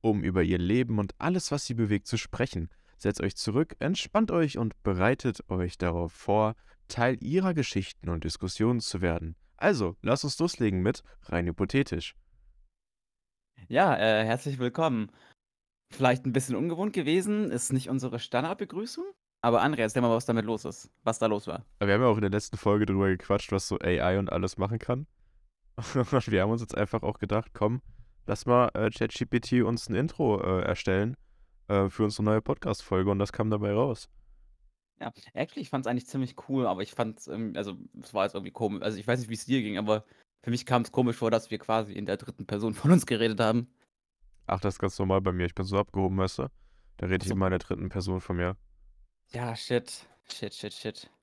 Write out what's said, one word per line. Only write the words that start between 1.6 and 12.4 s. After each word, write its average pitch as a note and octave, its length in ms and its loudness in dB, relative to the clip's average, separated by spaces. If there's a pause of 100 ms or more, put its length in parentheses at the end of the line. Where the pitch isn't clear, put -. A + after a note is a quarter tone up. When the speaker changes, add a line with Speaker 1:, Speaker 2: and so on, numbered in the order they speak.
Speaker 1:
sie B2 80 -4
bewegt, G#2 320 0
zu A#2+ 100 -4
sprechen. - 520 -4 (280)
Setzt - 240 -2
euch G2 140 -2
zurück, A#2+ 460 -2
entspannt G3 500 0
euch E3 260 0
und A2+ 280 -4
bereitet G#2 680 0
euch F2+ 280 -2
darauf E2+ 340 0
vor, G#2+ 420 2 (320)
Teil B2 340 2
ihrer F3+ 340 0
Geschichten - 540 -4
und E2 140 -2
Diskussionen G#2+ 560 0
zu G2 220 -6
werden. E2 340 0 (220)
Also, B2 440 2
lasst A#2+ 220 2
uns C#3+ 160 -6
loslegen G#2+ 420 0
mit G2+ 220 0 (200)
Rein F2 260 -2
Hypothetisch. G2 680 -2 (1500)